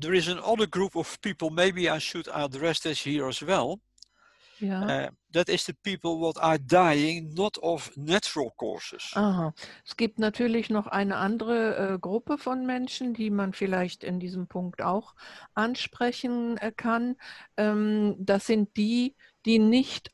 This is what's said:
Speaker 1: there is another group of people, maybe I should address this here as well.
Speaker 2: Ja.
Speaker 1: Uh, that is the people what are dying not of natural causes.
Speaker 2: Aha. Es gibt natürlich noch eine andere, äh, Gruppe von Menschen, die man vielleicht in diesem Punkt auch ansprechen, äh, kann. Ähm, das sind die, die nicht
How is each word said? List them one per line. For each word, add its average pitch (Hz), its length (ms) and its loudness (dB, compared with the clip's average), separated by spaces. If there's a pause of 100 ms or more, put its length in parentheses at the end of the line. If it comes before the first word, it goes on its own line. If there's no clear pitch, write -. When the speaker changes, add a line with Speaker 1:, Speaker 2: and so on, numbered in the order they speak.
Speaker 1:
there 160 140 0
is 170 140 4
another 214 400 0
group 185 260 -2
of - 260 -4
people, 170 300 -4
maybe 175 380 2
I 156 100 0
should 156 300 -6
address 147 520 -2
this 151 240 -4
here 143 220 -2
as 127 180 -6
well. 165 360 0 (840)
Speaker 2:
Ja. 196 200 -2 (240)
Speaker 1:
Uh, - 20 -8 (240)
that 170 160 4
is 175 160 0
the 175 80 -6
people 170 480 -4
what 165 160 0
are 160 220 2
dying 156 760 4
not 190 300 -2
of 160 340 -2
natural 151 600 0
causes. - 560 -8
Speaker 2:
Aha. 185 400 2 (320)
Es - 100 -16
gibt 226 220 0
natürlich 226 500 0
noch 214 180 0
eine 196 300 -2
andere, 220 800 0
äh, 185 40 -4
Gruppe 220 380 -4
von 254 300 -4
Menschen, 254 480 -4
die 220 160 -2
man 202 240 0
vielleicht 185 500 -2
in 180 160 -4
diesem 180 280 -6
Punkt 180 340 -6
auch 185 320 -2 (400)
ansprechen, 240 1040 -2
äh, 220 180 -6
kann. 240 400 0 (400)
Ähm, 214 640 2
das 196 280 2
sind 214 300 2
die, 240 400 2 (300)
die 226 120 8
nicht 226 560 4